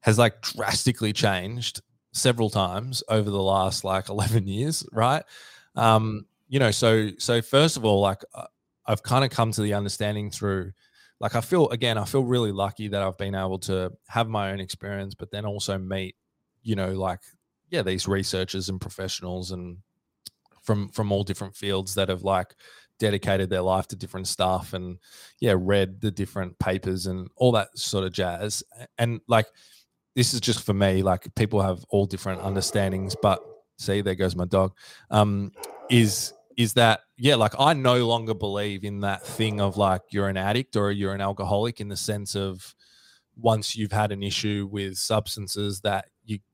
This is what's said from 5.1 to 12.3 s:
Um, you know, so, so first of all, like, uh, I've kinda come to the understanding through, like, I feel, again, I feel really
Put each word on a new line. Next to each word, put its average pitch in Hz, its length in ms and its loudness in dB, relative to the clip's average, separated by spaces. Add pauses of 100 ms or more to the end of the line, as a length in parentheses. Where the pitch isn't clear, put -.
Um, 110 500 4 (220)
you 139 120 0
know, 117 120 4
so, 110 380 4 (100)
so 117 220 0
first 147 360 4
of 113 80 -4
all, 104 160 6
like, 98 220 0 (100)
uh, - 120 -14 (400)
I've 107 180 -2
kinda 127 260 2
come 113 220 0
to 110 100 -2
the 104 120 0
understanding 104 580 -4
through, 95 400 -4 (480)
like, 107 160 -4
I 120 60 2
feel, 170 280 4
again, 117 280 0
I 104 80 -2
feel 135 180 0
really 120 300 0